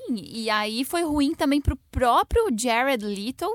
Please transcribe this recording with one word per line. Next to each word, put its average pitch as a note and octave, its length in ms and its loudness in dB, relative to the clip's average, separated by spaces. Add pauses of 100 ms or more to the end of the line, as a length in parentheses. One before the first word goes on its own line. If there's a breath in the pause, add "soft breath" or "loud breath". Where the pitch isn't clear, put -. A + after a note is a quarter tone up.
(140)
e A3 360 -6
aí G#3+ 340 0
foi E4+ 180 -2
ruim D4+ 320 2
também D4 280 2
pro - 160 0 (120)
próprio D4+ 520 2 (160)
Jared B3 440 2
Leto, G#3 520 -4